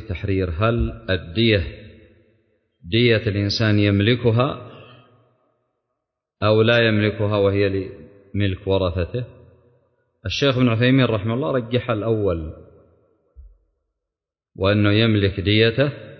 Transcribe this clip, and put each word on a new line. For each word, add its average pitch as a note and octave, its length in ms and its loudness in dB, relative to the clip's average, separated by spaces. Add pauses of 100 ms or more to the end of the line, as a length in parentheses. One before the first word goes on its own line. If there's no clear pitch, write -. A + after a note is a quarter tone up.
تحرير. F#2+ 420 -2
هل A2+ 600 -2
الدية G#2 540 0 (1160)
دية A2+ 360 2
الإنسان G#2 640 0
يملكها A2 920 0 (1700)
أو G#2+ 200 4
لا A#2 260 4
يملكها G#2 480 0
وهي G2 320 2
لملك F#2+ 1000 -6
ورثته؟ F#2+ 580 -2 (1000)
الشيخ C3 300 -2
ابن B2+ 120 2
عثيمين B2 360 2
رحمه A2+ 300 -2
الله D3 180 -4
رجح A#2+ 380 -4
الأول، G2+ 600 -2 (2000)
وأنه G#2 360 2
يملك G#2 480 2
ديته، A2 520 2 (280)